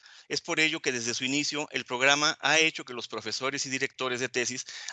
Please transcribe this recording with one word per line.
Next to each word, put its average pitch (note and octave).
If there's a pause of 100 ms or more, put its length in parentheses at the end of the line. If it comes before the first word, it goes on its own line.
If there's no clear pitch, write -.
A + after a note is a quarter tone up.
(280)
es C#3+
por D#3+
ello D#3
que C#3
desde A#2
su C3
inicio D3
el B2+
programa C#3+
ha D3
hecho D#3+
que B2+
los A#2
profesores C3
y C3+
directores B2+
de B2+
tesis B2 (260)